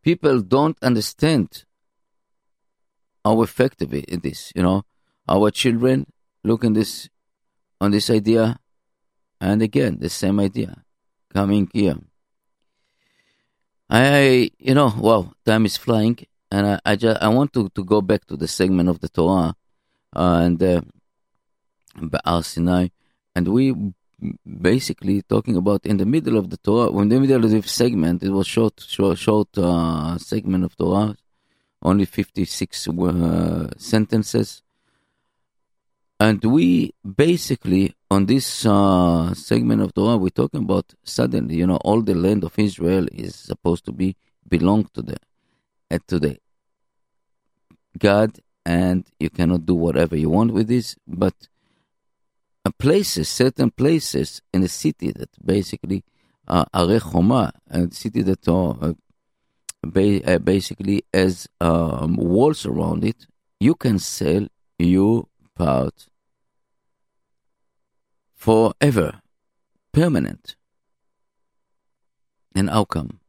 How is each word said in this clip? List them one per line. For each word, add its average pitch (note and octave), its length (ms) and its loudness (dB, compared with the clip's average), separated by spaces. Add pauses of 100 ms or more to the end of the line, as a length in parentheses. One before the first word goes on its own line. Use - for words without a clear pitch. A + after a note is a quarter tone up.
People D3 400 2
don't C#3 400 0
understand B2 840 -2 (1600)
how A2 160 4
effective G#2 520 -2
it D#2 320 -8
is, - 300 -8
you F2+ 80 0
know. F#2+ 200 0 (440)
Our G#2 240 4
children C3 540 0 (400)
look A2 180 0
in A2 100 2
this, - 360 -4 (720)
on G2+ 100 2
this G#2 180 0
idea, A2+ 480 2 (840)
and G#2 200 0
again, A2 380 0
the D#2+ 100 -6
same G2+ 300 -2
idea, G2 440 -4 (500)
coming G2 400 0
here. F#2 240 0 (1900)
I, C3 680 4
you C3 160 0
know, C3+ 240 4
wow, G#2 360 2 (120)
time A2 200 2
is G2 100 -2
flying, A2+ 420 0 (320)
and G2+ 180 0
I, G2+ 180 -2
I G#2 100 2
ju-, A2 140 0 (100)
I G2+ 80 0
want C3 260 2
to, G#2+ 140 -2
to G2 160 -8
go G#2 180 2
back F#2+ 260 -2
to D2 100 -10
the D#2 100 -6
segment F2+ 400 2
of E2+ 140 -2
the F#2 80 -8
Torah, F2 460 0 (600)
uh, F2 300 2
and, F2 180 2
uh, F2+ 180 2 (1160)
Ba'ar D#2+ 480 -2
Sinai, F2+ 420 0 (480)
and F2+ 140 0
we C3 260 2 (680)
basically G2 760 -2
talking G#2+ 360 -2
about G2 280 0
in G2+ 120 0
the F#2+ 80 0
middle B2+ 320 0
of F#2 120 -2
the - 80 -12
Torah, A2 320 0 (120)
in G#2 80 2
the B2 100 4
middle C3+ 260 2
of G#2+ 60 4
the G#2+ 100 4
segment, F2+ 640 0
it G2 60 -2
was G2 180 0
short, A2+ 320 -2
short, G2 380 -2
short, G#2+ 400 0
uh, E2+ 600 -2
segment F#2+ 460 -4
of F2+ 120 -6
Torah, G2 400 0 (680)
only F#2+ 220 2
fifty-six, - 840 -6
uh, E2+ 880 -2
sentences. A2 840 -4 (1600)
And G#2+ 240 2
we D#3+ 520 2 (100)
basically, G2+ 880 0 (140)
on G2 160 2
this, B2 400 -2
uh, F2+ 680 4
segment A#2 480 0
of F#2+ 100 -6
Torah, A2 240 0
we're F#2 120 0
talking - 340 -4
about - 400 -4
suddenly, - 540 -4
you F2 100 0
know, F#2 80 2
all A2 260 0
the G2 140 -2
land F#2 280 0
of E2 140 -8
Israel F#2 540 -2
is - 240 -14
supposed - 500 -6
to - 60 -10
be, F#2 240 -4 (340)
belong F#2+ 460 2
to A#1+ 80 -10
the, - 140 -12 (760)
uh, E2 160 -4
to F2+ 120 -4
the D2 200 -6 (1600)
God, G#2+ 400 2 (260)
and F2+ 400 0 (140)
you D#2+ 100 -2
cannot E2+ 380 0
do F#2 80 2
whatever E2 400 0
you D#2 160 0
want A2 220 2
with G#2+ 140 0
this, A#2+ 280 -4 (120)
but, F#2 280 -4 (1300)
uh, G2+ 140 -2
places, D3 500 0
certain B2+ 400 0
places - 720 -2 (100)
in - 100 2
the F#3 60 2
city - 440 -4
that - 180 -12 (160)
basically, F#2+ 580 -4 (440)
uh, E2 260 2
Arei F#2+ 260 2
Choma, F2+ 540 0 (160)
a F2 220 -2
city A2 320 -6
that, F#2+ 240 -2
uh, F2 220 0
uh, D2 240 -4 (920)
ba-, F#2+ 400 0 (100)
uh, E2+ 60 2
basically F#2+ 760 -2
has, F#2 340 0 (140)
um, E2 540 0
walls A2+ 500 0
around E2 400 -4
it, - 220 -6 (320)
you C3+ 160 2
can G#2+ 240 0
sell F2+ 480 -2 (320)
your F#2+ 480 2 (280)
part C2+ 520 -2 (2250)
forever, A2 840 0 (720)
permanent. G2+ 640 -2 (2000)
And G2 160 -2
how G#2 160 0
come? - 440 -10